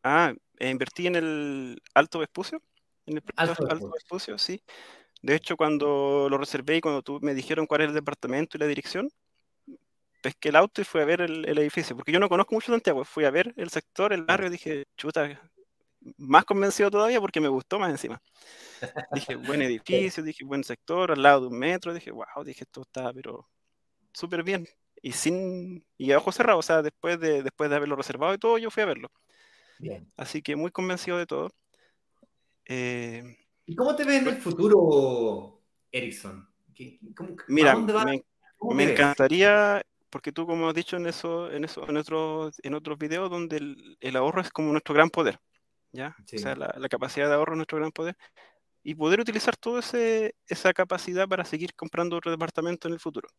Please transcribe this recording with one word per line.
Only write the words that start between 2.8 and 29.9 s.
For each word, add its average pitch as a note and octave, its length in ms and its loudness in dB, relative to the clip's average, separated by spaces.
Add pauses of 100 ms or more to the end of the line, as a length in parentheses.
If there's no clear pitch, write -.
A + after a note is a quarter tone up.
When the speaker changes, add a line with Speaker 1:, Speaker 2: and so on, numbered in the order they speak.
Speaker 1:
en D3+ 100 -6
el D3 60 -8
proyecto E3 300 0
Speaker 2:
Alto D#3 160 -2
Speaker 1:
Alto E3+ 180 -4
Speaker 2:
Vespucio. - 80 -12
Speaker 1:
Vespucio, D#3+ 440 -10
sí. - 240 -6 (600)
De C#3 140 4
hecho, E3 200 -4
cuando C#3+ 720 2
lo C#3 80 2
reservé C#3+ 400 0
y - 40 2
cuando C#3+ 200 0
tú C#3+ 200 -10
me C#3+ 120 -2
dijeron D#3 320 -2
cuál D3+ 160 2
era D3+ 80 2
el D3+ 60 -4
departamento C#3+ 600 -4
y D#3 40 -8
la D#3 80 0
dirección, F3+ 420 -4 (1080)
pesqué - 300 -6
el D3 60 6
auto G3+ 240 6
y F#3+ 40 -2
fui - 160 -2
a D3 40 2
ver E3+ 160 0
el, D#3+ 280 -4
el D3+ 100 0
edificio, D3 380 -2
porque D3+ 160 -4
yo F3 80 6
no G3+ 80 2
conozco F3+ 260 2
mucho A3+ 180 -2
Santiago, D#3 320 0
fui - 200 -2
a C#3 60 6
ver F#3 260 0
el E3+ 140 -8
sector, G3 420 -2
el E3+ 140 -4
Speaker 2:
Ya. - 0 -
Speaker 1:
barrio, F#3 220 2
y - 20 -4
dije, D#3 340 -8 (120)
"Chuta", D3 440 -4 (760)
más C#3+ 260 6
convencido G3+ 460 2
todavía G#3+ 300 4
porque F#3+ 200 -2
me D3+ 80 2
gustó C3+ 300 -2
más F#3 120 0
encima. B2 300 -6 (880)
Dije, C3+ 260 -6
"Buen C#3 260 -2
Speaker 2:
<laughs> A#2+ 260 -2
Sí. F3+ 220 2
Speaker 1:
edificio", E3 120 -8
dije, D#3 220 -10
"Buen C#3 200 -6
sector, E3 480 -2
al C#3 100 2
lado C#3 200 8
de B2+ 60 -4
un A#2+ 100 -6
metro", E3+ 360 -2
dije, E3+ 160 -12
"Guau", C#3 340 -12
dije, C3+ 200 -16
"Esto - 180 -18
está, B2+ 300 -8
pero B2 360 -16 (640)
súper F3 300 -6
bien". F3+ 240 -4 (360)
Y B2+ 100 -8
sin, F3+ 720 -4 (120)
y C3+ 140 2
a C#3 60 8
ojos - 180 0
cerrados, F#3+ 300 4
o - 20 -8
sea, D#3+ 140 4
después E3 380 -4
de, D3+ 220 0
después C#3+ 280 -4
de C#3+ 60 2
haberlo D3 200 -2
reservado C#3 380 -4
y G#3 40 -6
todo, A3+ 200 2
yo A3+ 120 -6
fui G#3+ 140 -2
a - 20 0
verlo. B2+ 240 -6 (680)
Speaker 2:
Bien. G2 380 -12